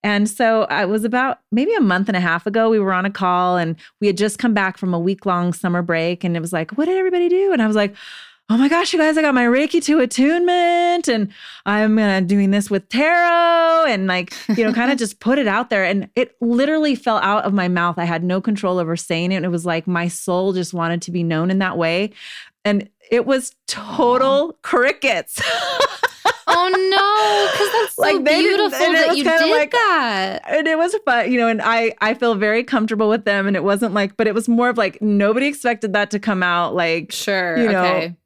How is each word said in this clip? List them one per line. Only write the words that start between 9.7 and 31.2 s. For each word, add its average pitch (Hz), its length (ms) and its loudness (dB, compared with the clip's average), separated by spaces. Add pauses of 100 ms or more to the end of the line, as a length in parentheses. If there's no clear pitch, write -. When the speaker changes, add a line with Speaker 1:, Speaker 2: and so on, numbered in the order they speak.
Speaker 1:
two 302 180 2
attunement, 349 1080 2
and 214 220 0 (360)
I'm 214 300 2
gonna 202 260 2
doing 196 300 2
this 202 180 0
with 196 200 -2
tarot," 339 960 2
and, 196 200 0
like, 180 260 -2 (160)
you 220 160 2
know, 214 80 2
kinda 247 220 0
Speaker 2:
<laughs> - 20 -6
Speaker 1:
just 226 240 -6
put 262 180 2
it 240 80 0
out 220 240 -2
there. 196 140 0
And 196 300 -2
it 247 260 -2
literally 277 520 2
fell 226 260 0
out 208 260 0
of 202 80 0
my 185 160 0
mouth. 175 280 0
I 170 80 -2
had 170 180 -2
no 180 180 -2
control 196 360 -2
over 170 200 -2
saying 170 340 -2
it. 190 60 0
And 175 80 -2
it 180 40 -2
was 170 160 -4
like 165 220 -2
my 175 220 -2
soul 185 440 -2
just 180 200 -4
wanted 170 300 -2
to 175 80 -12
be 175 120 -4
known 165 260 -2
in 190 100 0
that 185 180 -2
way. 175 340 -2 (520)
And 202 260 -2 (220)
it 240 160 2
was 262 280 -2 (120)
total 269 840 0
Speaker 2:
Aw. - 20 -12 (100)
Speaker 1:
crickets. 247 840 -2
<laughs> 640 40 -2 (960)
Speaker 2:
Oh 349 220 2
no, 403 880 0
'cause 415 160 0
that's 440 220 -2
so - 60 -4
Speaker 1:
Like, 302 220 0
they 311 180 2
didn't, 392 160 2
Speaker 2:
beautiful 381 280 0
Speaker 1:
and 330 100 2
it - 40 4
Speaker 2:
that 320 100 4
Speaker 1:
was 339 80 2
Speaker 2:
you 285 60 -2
Speaker 1:
kinda 330 220 2
Speaker 2:
did 320 60 2
Speaker 1:
like, 294 200 2
Speaker 2:
that. 254 760 0
Speaker 1:
and 302 200 0
it 320 100 0
was 349 260 0
fun, 240 280 0